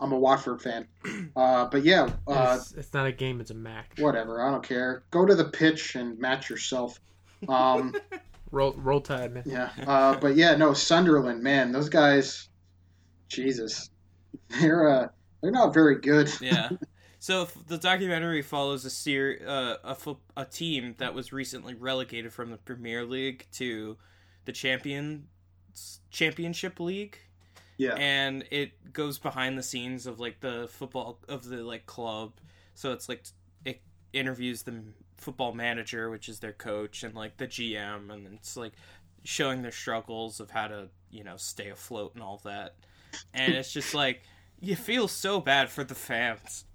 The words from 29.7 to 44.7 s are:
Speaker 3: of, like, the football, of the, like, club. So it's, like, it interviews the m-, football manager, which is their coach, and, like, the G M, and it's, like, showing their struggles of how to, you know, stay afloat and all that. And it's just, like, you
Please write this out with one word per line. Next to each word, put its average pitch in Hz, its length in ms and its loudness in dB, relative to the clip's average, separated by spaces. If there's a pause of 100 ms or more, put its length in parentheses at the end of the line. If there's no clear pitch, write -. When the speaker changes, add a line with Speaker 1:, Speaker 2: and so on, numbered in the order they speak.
Speaker 3:
of, 117 140 -12
like, 117 200 -10
the 120 300 -8
football, 123 480 -10 (100)
of 131 200 -12
the, 123 160 -10
like, 117 220 -12
club. 110 480 -10 (400)
So 131 180 -8
it's, - 160 -10
like, 123 160 -12 (400)
it - 180 -12 (300)
interviews 123 500 -4
the 120 100 -12
m-, 110 220 -16 (220)
football 127 360 -6
manager, 117 580 -6
which 110 180 -12
is 107 120 -16
their 110 120 -12
coach, 104 500 -10
and, 113 120 -14
like, 110 240 -14
the 127 100 -8
G 117 280 -8
M, 104 360 -10
and 101 220 -18
it's, - 220 -16
like, 117 180 -12 (500)
showing 131 380 -4
their 120 100 -10
struggles 113 640 -8
of 104 120 -16
how 110 180 -4
to, 101 200 -12 (220)
you 107 140 -20
know, 92 120 -16
stay - 340 -12
afloat 104 440 -12
and 117 80 -18
all 101 220 -14
that. 101 320 -12 (580)
And 131 200 2
it's 131 180 -6
just, 147 220 -6
like, 135 280 0 (380)
you 180 160 -4